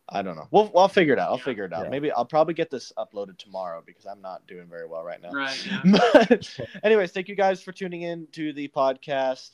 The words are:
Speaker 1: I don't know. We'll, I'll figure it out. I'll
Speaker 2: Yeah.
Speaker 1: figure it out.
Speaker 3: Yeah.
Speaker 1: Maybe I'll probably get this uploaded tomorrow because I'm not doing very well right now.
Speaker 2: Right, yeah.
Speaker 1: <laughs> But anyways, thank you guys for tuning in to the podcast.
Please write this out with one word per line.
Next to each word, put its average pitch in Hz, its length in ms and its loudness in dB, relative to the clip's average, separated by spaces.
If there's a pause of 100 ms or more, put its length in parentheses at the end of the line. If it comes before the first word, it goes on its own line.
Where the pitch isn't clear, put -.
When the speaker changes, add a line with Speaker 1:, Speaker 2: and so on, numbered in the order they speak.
(120)
Speaker 1:
I 101 120 -4
don't 90 120 -10
know. 76 140 -14
We'll, 208 260 4
I'll 185 120 8
figure 175 260 4
it 101 60 2
out. 85 100 0
I'll 110 80 0
Speaker 2:
Yeah. - 60 -12
Speaker 1:
figure 104 220 -4
it 90 60 -10
out. 82 120 -4
Speaker 3:
Yeah. 82 80 -6
Speaker 1:
Maybe 143 200 -2
I'll 120 140 -2
probably 160 300 2
get 160 160 -4
this 120 260 -10
uploaded 101 400 -10
tomorrow 90 480 -10
because 87 220 -20
I'm 101 140 -16
not 92 260 -16
doing 87 200 -18
very 85 200 -14
well 82 160 -12
right 85 180 -12
now. 87 80 -16
Speaker 2:
Right, 135 380 -8
yeah. 135 160 -8
Speaker 1:
<laughs> 190 300 6 (120)
But - 240 2 (340)
anyways, 208 280 4
thank 190 160 -8
you 202 80 -12
guys 190 260 2
for 185 100 -14
tuning 175 300 -10
in 170 300 -8
to 156 200 -6
the 143 180 -10
podcast. 135 840 -2